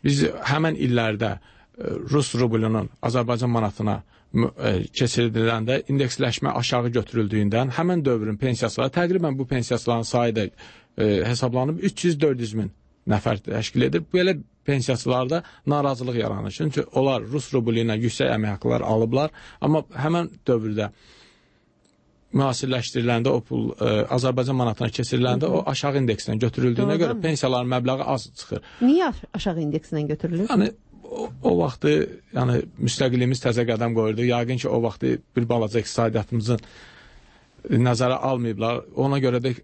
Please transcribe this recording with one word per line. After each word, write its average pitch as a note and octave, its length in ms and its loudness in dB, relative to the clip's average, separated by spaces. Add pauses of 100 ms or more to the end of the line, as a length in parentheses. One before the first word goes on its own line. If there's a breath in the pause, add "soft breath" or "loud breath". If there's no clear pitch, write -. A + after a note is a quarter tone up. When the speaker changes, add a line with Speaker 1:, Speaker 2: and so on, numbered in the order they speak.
Speaker 1:
biz C#3+ 200 2
həmin D#3 640 0
illərdə, A2+ 460 0
e, - 500 -16 (280)
rus C#3 240 2
rublunun A2 540 0 (140)
Azərbaycan A#2+ 460 0
manatına G#2+ 500 0 (340 soft breath)
mü-, A2+ 180 2 (120)
e, A2 80 2 (240)
keçiriləndə A#2 880 0 (100)
indeksləşmə C3 640 0
aşağı A#2+ 320 0
götürüldüyündən A2 880 0
həmin E3+ 300 2
dövrün A2 320 0
pensiyaçıları, B2+ 580 0
təqribən E3+ 420 0
bu C3 100 -4
pensiyaçıların A#2+ 540 0
sayı A#2 340 0
da, G#2 100 0
e, - 800 -2
hesablanıb B2+ 540 0
üç F#3 260 -2
yüz, D#3 160 2
dörd C#3 180 2
yüz A2 140 -6
min G#2 180 -4 (360)
nəfər G#2+ 320 0
təşkil - 440 -2
edir. D#3 180 0 (120)
Belə F#3 200 2 (320)
pensiyaçılarda B2+ 800 0 (240 loud breath)
narazılıq C3+ 520 0
yaranır. G#2 320 -4
Çünki D3 320 -2
onlar C3+ 400 0
rus C3 300 -6
rublu A#2 260 2
ilə A2+ 160 0
yüksək A#2+ 400 0
əmək G#2+ 120 -2 (100)
haqqları A#2+ 260 0
alıblar, A2+ 460 2 (320 loud breath)
amma D3+ 180 2 (160)
həmin E3 320 0 (200)
dövrdə A2 420 0 (1400 soft breath)
müasirləşdiriləndə B2+ 1000 0
o B2 100 2
pul, A#2 300 -4
e, - 200 0 (200)
Azərbaycan B2+ 440 0
manatına A#2+ 360 -2
keçiriləndə B2+ 560 0
Speaker 2:
Hı - 40 0
hı. F3+ 100 2
Speaker 1:
o - 100 -6
aşağı C#3 300 0
indeksdən A2 380 0
götürüldüyünə A#2+ 380 2
Speaker 2:
Doğrudanmı? D#3+ 260 2
Speaker 1:
görə G3+ 180 -2
pensiyaların C3 500 0
məbləği B2+ 320 0
az C3 320 -2
çıxır. - 260 -8 (200 loud breath)
Speaker 2:
Niyə D#4 260 6
aş-, - 160 -6 (100)
aşağı E3+ 300 -2
indeksdən D3+ 440 -2
götürülür? E3+ 420 -2
Speaker 1:
Yəni G#3+ 180 4 (360)
o, - 260 -10 (140)
o G#3 140 4
vaxtı, D3+ 360 2 (420)
yəni B2 240 2 (240)
müstəqilliyimiz B2 600 0
təzə A#2+ 240 2
qədəm A#2 260 0
qoyurdu. A2+ 320 2
Yəqin A#2+ 320 0
ki, - 80 -4
o B2 160 2
vaxtı A#2+ 320 0 (200)
bir A#2 140 2
balaca A2+ 300 2
iqtisadiyyatımızın A2+ 800 0 (1300 soft breath)
nəzərə B2 320 2
almayıblar. A#2+ 640 -2 (120)
Ona C#3 240 0
görə B2 220 2
də B2 220 -2